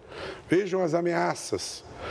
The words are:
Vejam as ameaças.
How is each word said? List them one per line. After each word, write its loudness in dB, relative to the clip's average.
Vejam 4
as 2
ameaças. 0